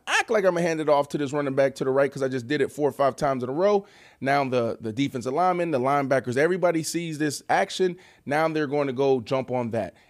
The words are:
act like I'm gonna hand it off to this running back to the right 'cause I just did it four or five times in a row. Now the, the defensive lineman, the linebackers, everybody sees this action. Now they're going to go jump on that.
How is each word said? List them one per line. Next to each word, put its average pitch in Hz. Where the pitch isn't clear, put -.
act 359
like 214
I'm 180
gonna 170
hand 160
it 147
off 143
to 156
this 143
running 143
back 135
to 156
the 131
right 135
'cause 135
I 135
just 127
did 147
it -
four 147
or 131
five 135
times 135
in 120
a 131
row. 196
Now 139
the, 120
the 110
defensive 131
lineman, 175
the 139
linebackers, 131
everybody 170
sees 165
this 147
action. 180
Now 151
they're 156
going 143
to 131
go 135
jump 127
on 123
that. 104